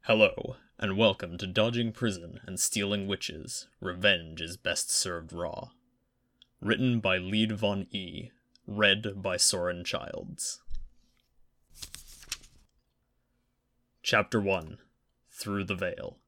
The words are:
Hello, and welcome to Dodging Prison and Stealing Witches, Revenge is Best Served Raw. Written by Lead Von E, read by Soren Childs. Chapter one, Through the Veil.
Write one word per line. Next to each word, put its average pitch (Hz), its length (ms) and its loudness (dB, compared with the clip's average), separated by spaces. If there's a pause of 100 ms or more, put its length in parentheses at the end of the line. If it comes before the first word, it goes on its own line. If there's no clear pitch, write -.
Hello, 110 480 4 (220)
and 98 180 -2
welcome 98 400 4
to 95 100 -6
Dodging 113 460 2
Prison 92 540 -2
and 92 120 -8
Stealing 101 480 0
Witches, - 600 -6 (120)
Revenge 87 640 2
is 85 160 -8
Best - 340 -2
Served 85 440 -2
Raw. 85 340 -6 (920)
Written 120 380 2
by 92 180 2
Lead 107 340 0
Von 101 380 -2
E, 95 400 -8 (360)
read 101 540 2
by 92 160 -2
Soren 87 480 2
Childs. - 800 -8 (3500)
Chapter 107 380 4
one, 92 380 0 (520)
Through 101 340 -4
the 95 100 -2
Veil. 87 420 -4 (120)